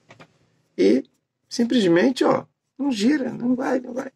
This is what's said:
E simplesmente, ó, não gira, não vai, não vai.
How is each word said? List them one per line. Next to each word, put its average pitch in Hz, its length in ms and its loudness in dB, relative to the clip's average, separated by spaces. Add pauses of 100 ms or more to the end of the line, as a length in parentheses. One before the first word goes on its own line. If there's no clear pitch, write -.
(760)
E 214 260 2 (460)
simplesmente, 233 760 2
ó, - 220 0 (320)
não 277 140 -4
gira, 240 380 0
não 240 260 -2
vai, 254 260 -2
não 247 120 -14
vai. - 220 -10